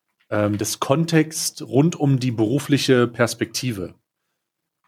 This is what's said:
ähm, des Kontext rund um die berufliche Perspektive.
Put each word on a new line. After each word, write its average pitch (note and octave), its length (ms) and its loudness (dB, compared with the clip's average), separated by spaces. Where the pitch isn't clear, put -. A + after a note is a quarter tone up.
ähm, G#2 280 0
des - 220 -6
Kontext D#3+ 800 0
rund D3 340 2
um C#3 220 2
die B2+ 120 -2
berufliche B2 760 2
Perspektive. A2+ 880 -4